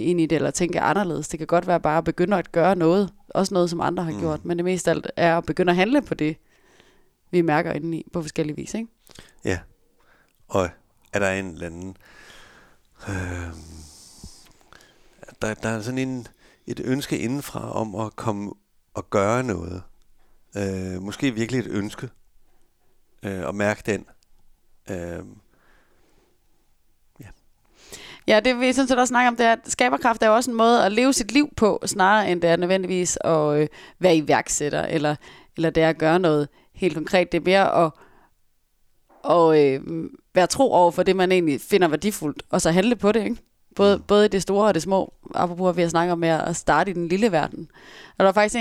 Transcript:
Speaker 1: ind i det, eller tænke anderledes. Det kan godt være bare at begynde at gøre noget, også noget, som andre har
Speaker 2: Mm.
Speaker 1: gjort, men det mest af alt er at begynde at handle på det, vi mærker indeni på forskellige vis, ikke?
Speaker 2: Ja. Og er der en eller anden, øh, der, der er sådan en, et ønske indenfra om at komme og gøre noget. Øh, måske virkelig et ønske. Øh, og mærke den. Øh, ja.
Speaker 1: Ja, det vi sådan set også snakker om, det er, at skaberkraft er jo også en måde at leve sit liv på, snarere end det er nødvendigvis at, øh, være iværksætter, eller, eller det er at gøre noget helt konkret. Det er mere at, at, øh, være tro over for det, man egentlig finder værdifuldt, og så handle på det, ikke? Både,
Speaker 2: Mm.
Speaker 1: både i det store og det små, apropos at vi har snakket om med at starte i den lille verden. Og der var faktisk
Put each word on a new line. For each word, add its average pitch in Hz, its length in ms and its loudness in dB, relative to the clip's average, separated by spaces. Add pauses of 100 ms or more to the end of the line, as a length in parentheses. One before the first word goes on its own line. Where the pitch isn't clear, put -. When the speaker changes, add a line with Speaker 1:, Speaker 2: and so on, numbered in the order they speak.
Speaker 1:
ind 175 140 2
i 160 40 2
det, 156 100 0
eller 147 160 0
tænke 175 300 -2
anderledes. 165 460 -2
Det - 120 -10
kan 156 80 -10
godt 180 200 0
være 175 120 2
bare 156 180 0
at 165 60 0
begynde 180 340 0
at - 140 -6
gøre 170 240 2
noget, 180 380 2 (160)
også 190 240 -2
noget, 175 160 2
som 170 120 -4
andre 180 220 -2
har 160 80 -6
Speaker 2:
Mm. 156 80 -8
Speaker 1:
gjort, 156 260 -4
men 170 120 -4
det 175 80 -2
mest 185 220 -2
af 170 40 4
alt - 240 -4
er 170 220 2
at 170 80 -4
begynde 180 240 0
at 175 60 4
handle 226 260 2
på - 120 -6
det, 151 240 -4 (920)
vi 180 100 2
mærker 165 300 0
indeni 165 420 -6
på 175 80 -6
forskellige 151 340 -6
vis, - 180 -12
ikke? 226 140 -6 (580)
Speaker 2:
Ja. 92 140 -4 (880)
Og 92 220 -2 (440)
er 101 60 -2
der 98 120 0
en 95 220 -6
eller 80 120 -12
anden, 90 320 -12 (1120)
øh, 90 400 -8 (1900)
der, 110 120 -4
der 110 160 -6
er 113 120 -4
sådan 127 160 -8
en, 131 300 -6 (400)
et - 160 -8
ønske 135 340 -4
indenfra 117 540 -6
om 107 240 -6
at 107 200 -8
komme 101 360 -6 (420)
og - 160 -12
gøre 107 340 0
noget. 90 400 -8 (760)
Øh, 92 440 -6
måske 104 300 -4
virkelig 113 280 -4
et 104 80 -6
ønske. 104 420 -8 (1120)
Øh, 95 220 -8
og 95 100 -6
mærke 104 300 -2
den. 101 200 -4 (840)
Øh, 87 360 -10 (1900)
ja. 117 60 -20 (1000)
Speaker 1:
Ja, 214 120 6
det 240 200 0
vi 254 140 2
sådan 262 140 0
set 254 120 2
også 254 120 2
snakker 247 200 4
om, 240 40 -2
det 240 100 2
er, 226 60 6
at 226 140 0
skaberkraft 247 580 0
er 226 40 6
jo 214 80 6
også 247 160 0
en 226 60 -4
måde 226 280 6
at 196 60 2
leve 254 220 4
sit 214 180 -4
liv 285 260 2
på, 202 280 2
snarere 190 460 2
end 175 100 -2
det 170 80 4
er 170 60 4
nødvendigvis 180 680 0
at, 151 360 2
øh, 151 100 2 (320)
være 175 180 4
iværksætter, 147 680 0
eller, 151 300 -2 (400)
eller 165 140 0
det 160 140 2
er 160 60 4
at 160 80 0
gøre 160 220 2
noget 151 280 2 (260)
helt 180 220 -2
konkret. 170 360 0
Det 175 60 0
er 156 80 -4
mere 180 400 4
at, 156 60 0 (1400)
at, 160 360 4
øh, 135 160 0 (520)
være 180 140 4
tro 262 240 0
over 175 200 6
for 180 120 0
det, 190 120 2
man 180 160 2
egentlig 165 300 2
finder 185 260 2
værdifuldt, 156 640 -4
og - 120 0
så 160 100 2
handle 196 240 2
på 202 160 0
det, 214 120 0
ikke? 226 140 -4 (380)
Både, 202 220 4
Speaker 2:
Mm. - 60 -10
Speaker 1:
både 208 220 4
i - 40 6
det 196 120 -2
store 202 260 0
og 202 60 4
det 156 100 -2
små, 190 300 -2 (220)
apropos 175 340 -2
at 170 80 -2
vi 180 40 2
har 170 80 0
snakket 165 220 0
om 170 80 -2
med 170 100 0
at 160 260 -2
starte 165 360 0
i - 20 -6
den 170 140 -4
lille 196 240 0
verden. 156 360 -4 (420)
Og - 100 -20
der 190 60 4
var 190 60 6
faktisk 208 300 2